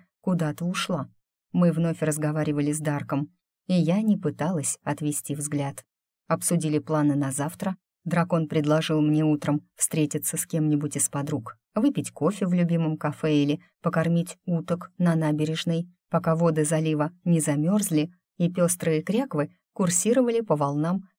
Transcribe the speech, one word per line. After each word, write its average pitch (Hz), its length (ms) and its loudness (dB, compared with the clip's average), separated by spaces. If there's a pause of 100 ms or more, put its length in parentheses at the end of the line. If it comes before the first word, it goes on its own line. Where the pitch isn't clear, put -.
(200)
куда-то 170 460 -2
ушла. 175 420 -4 (440)
Мы 175 200 4
вновь 165 300 -2
разговаривали 151 720 0
с 151 80 -4
Дарком, 147 500 -4 (360)
и 185 80 0
я 175 280 2
не 214 160 2
пыталась 147 640 -4
отвести 147 520 -4
взгляд. 143 480 -6 (460)
Обсудили 160 500 0
планы 147 360 2
на 139 180 0
завтра. 175 440 -4 (280)
Дракон 170 440 0
предложил 156 520 2
мне 151 240 4
утром 147 380 0 (140)
встретиться 151 600 -2
с - 80 -4
кем-нибудь 151 520 0
из - 120 0
подруг, 143 480 -6 (180)
выпить 233 360 0
кофе 190 360 -2
в 175 60 0
любимом 165 460 2
кафе 147 440 0
или 143 200 0 (180)
покормить 170 640 0
уток 170 540 -4
на 175 160 4
набережной, 160 720 0 (240)
пока 165 240 0
воды 160 280 2
залива 156 460 0 (140)
не 170 160 4
замерзли 156 720 0 (240)
и 175 160 0
пестрые 170 500 0
кряквы 190 480 -2 (220)
курсировали 233 720 2
по 165 140 0
волнам 151 520 -2 (100)